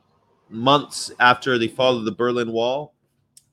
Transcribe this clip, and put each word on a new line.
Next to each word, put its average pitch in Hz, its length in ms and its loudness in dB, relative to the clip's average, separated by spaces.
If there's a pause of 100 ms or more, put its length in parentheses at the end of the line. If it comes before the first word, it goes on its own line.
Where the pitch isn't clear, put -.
(560)
months 131 560 0 (100)
after 123 380 2
the 113 100 -2
fall 127 300 0
of 110 60 -8
the 107 80 -4
Berlin 120 400 -2
Wall, 127 420 -4 (580)